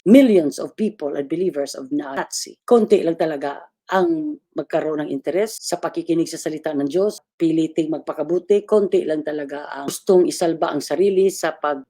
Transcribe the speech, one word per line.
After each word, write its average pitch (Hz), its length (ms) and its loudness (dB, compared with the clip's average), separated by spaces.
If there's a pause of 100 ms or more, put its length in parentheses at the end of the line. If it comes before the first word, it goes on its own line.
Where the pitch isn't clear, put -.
millions 208 560 6
of - 160 -12
people 160 400 -4
and 139 80 -4
believers 156 480 -4
of 131 160 -12
Nazi. 147 720 -6
Konti 214 400 4
lang 165 160 0
talaga 147 480 -4 (180)
ang 185 560 0 (160)
magkaroon 151 480 -2
ng 147 80 -8
interes 165 480 -4
sa - 160 -6
pakikinig 165 480 -2
sa 160 160 -10
salita 156 320 -6
ng 143 160 -2
Diyos, 190 320 -2 (160)
piliting 160 560 0
magpakabuti, 170 720 -2
konti 202 400 2
lang 156 160 -2
talaga 147 480 -8
ang 139 240 -8
gustong 185 320 4
isalba 165 480 0
ang 147 80 -4
sarili 190 480 2
sa 170 240 -2
pag-, 139 380 -4